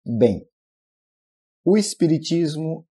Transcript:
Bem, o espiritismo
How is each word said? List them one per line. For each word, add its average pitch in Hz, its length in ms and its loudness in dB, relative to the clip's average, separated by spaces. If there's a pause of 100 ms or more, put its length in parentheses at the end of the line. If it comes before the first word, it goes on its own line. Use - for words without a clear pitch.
Bem, 113 400 0 (1200)
o 185 120 4
espiritismo 160 1160 -2